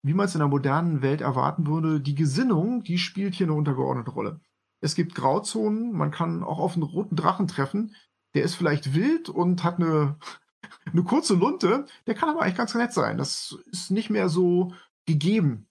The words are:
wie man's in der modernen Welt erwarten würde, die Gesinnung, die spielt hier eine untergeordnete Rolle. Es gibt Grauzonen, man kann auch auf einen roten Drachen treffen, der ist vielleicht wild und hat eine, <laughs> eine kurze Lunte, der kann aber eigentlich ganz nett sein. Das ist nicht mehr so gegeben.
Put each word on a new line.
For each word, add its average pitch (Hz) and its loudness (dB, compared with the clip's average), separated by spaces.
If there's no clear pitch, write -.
wie 143 0
man's 190 0
in 160 0
der 147 4
modernen 143 2
Welt 139 0
erwarten 135 0
würde, 156 0
die 139 -2
Gesinnung, 185 2
die 175 -2
spielt 190 -4
hier 185 0
eine 156 0
untergeordnete 131 0
Rolle. 127 -6
Es - -2
gibt 175 -2
Grauzonen, 214 0
man 151 0
kann 170 -4
auch 160 -4
auf 175 0
einen 165 0
roten 170 -4
Drachen 180 2
treffen, 196 -4
der 147 2
ist 175 0
vielleicht 147 0
wild 294 2
und 175 0
hat 175 0
eine, 151 2
<laughs> - -16
eine 175 2
kurze 220 2
Lunte, 247 2
der 220 0
kann 320 0
aber 320 -2
eigentlich 185 0
ganz 233 -2
nett 240 0
sein. 113 0
Das - -6
ist 180 -8
nicht 220 -2
mehr 202 2
so 180 2
gegeben. 156 2